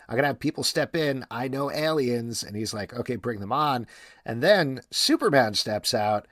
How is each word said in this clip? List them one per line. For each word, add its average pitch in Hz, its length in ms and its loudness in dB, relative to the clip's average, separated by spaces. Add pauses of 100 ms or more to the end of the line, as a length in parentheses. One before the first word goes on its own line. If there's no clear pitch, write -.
I'm 113 80 -6
gonna 135 120 4
have 131 120 -2
people 143 240 -2
step - 320 0
in. 139 340 0
I 120 180 -4
know 139 240 -2
aliens." 123 720 0
And 101 120 -10
he's 107 180 -4
like, 104 200 -8
"Okay, 120 240 -4
bring 110 220 -6
them 101 120 -8
on." 135 340 0 (400)
And 117 180 -6
then 156 380 4 (100)
Superman 143 640 4
steps - 400 -2
out. 107 360 0